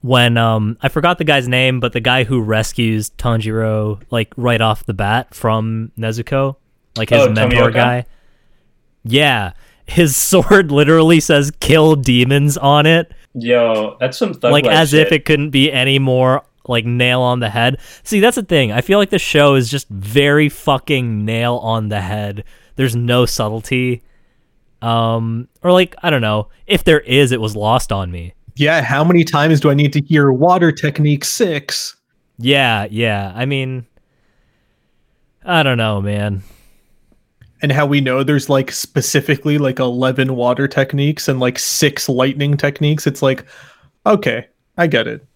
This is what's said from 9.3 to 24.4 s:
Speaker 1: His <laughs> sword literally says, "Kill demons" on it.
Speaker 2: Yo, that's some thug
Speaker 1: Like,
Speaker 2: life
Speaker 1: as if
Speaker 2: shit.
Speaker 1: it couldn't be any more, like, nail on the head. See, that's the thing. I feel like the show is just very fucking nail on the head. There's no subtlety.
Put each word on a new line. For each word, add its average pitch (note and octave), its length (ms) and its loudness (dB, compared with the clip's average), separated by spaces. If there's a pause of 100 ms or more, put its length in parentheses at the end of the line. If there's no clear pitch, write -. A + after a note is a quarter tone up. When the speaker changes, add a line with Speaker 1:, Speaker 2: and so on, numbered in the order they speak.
Speaker 1:
His D#3+ 300 2
<laughs> - 120 -2
sword F#3 440 4
literally D#3+ 480 4
says, C#3+ 400 2
"Kill D#3 360 4
demons" C3+ 640 2
on D3 280 2
it. E3 260 2 (220)
Speaker 2:
Yo, A#2 680 0
that's C3 180 -2
some G3 160 -2
thug A#2+ 180 0
Speaker 1:
Like, C#3+ 120 2
Speaker 2:
life B2+ 120 2
Speaker 1:
as D#3 180 2
if D#3 140 6
Speaker 2:
shit. - 120 2
Speaker 1:
it - 40 -20
couldn't D3 260 0
be C#3 220 2
any C3+ 260 0
more, B2+ 460 0 (220)
like, A#2 180 -2
nail B2 360 0
on B2 200 0
the A#2 100 -2
head. A#2 280 0 (240)
See, G#3+ 180 -2
that's A#3 160 2
the A#3+ 60 -4
thing. C#3 300 0
I A#2 80 -2
feel G3 180 2
like G3 120 0
the G3 80 0
show C#3+ 360 2
is B2+ 160 0
just C#3 180 -8
very C#3 600 0
fucking B2+ 760 -4
nail A#2 320 -2
on A2+ 320 -4
the G#2 120 -4
head. G2+ 440 -8 (320)
There's C3 200 0
no A#2+ 300 -2
subtlety. A#2 760 -6 (800)